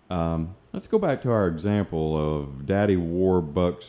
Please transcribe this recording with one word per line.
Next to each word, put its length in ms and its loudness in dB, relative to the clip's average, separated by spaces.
Um, 460 -2
let's 160 -10
go 100 2
back 260 0
to 80 0
our 160 2
example 680 0
of 500 -2
Daddy 300 2
Warbucks, 920 0